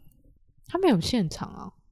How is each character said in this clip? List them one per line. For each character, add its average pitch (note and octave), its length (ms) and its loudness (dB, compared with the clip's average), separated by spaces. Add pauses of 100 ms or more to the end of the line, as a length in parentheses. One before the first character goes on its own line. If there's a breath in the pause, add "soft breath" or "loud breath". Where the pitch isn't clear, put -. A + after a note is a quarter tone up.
(640)
他 - 120 -6
没 F#4+ 100 4
有 A#3 140 6
现 G3 280 0
场 - 200 -10
啊。 - 240 -16 (180)